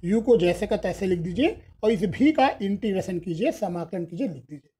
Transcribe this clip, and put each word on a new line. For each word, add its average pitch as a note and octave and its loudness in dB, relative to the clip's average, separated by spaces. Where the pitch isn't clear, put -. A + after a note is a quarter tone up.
यू G3+ 2
को A3+ 6
जैसे F3 2
का F3 0
तैसे F#3+ -4
लिख F3+ 2
दीजिए F#3 0
और A3 4
इस G3 0
वी C#4 4
का C#4 4
integration G3 -4
कीजिए, E3+ -2
समाकलन F3 -6
कीजिए, F3+ -6
लिख C#3 -10
दीजिए। - -18